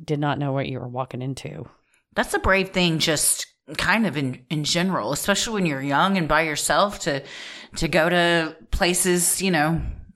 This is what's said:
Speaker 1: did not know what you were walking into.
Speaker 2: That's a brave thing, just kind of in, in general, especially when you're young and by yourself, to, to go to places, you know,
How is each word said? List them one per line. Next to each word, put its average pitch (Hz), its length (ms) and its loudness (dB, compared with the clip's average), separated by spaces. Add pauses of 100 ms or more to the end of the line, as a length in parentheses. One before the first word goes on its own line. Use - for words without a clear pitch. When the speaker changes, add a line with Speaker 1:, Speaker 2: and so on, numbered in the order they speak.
Speaker 1:
did 151 160 -2
not 147 200 0
know 143 140 -2
what 139 140 -2
you 127 140 -6
were 123 80 -8
walking 127 320 -6
into. 135 480 -8 (460)
Speaker 2:
That's - 180 -2
a 403 60 2
brave 190 320 2
thing, 170 300 2
just - 460 0 (300)
kind 208 300 2
of 139 100 -2
in, 135 320 -4
in 151 160 -2
general, 156 480 0
especially 202 400 -2
when 196 140 0
you're 135 160 -2
young 156 340 2
and 165 100 0
by 151 140 4
yourself, 165 600 0
to, 139 220 -2 (520)
to 165 120 -2
go 160 220 2
to 170 480 2 (140)
places, 180 720 2
you 190 80 2
know, 156 320 2 (340)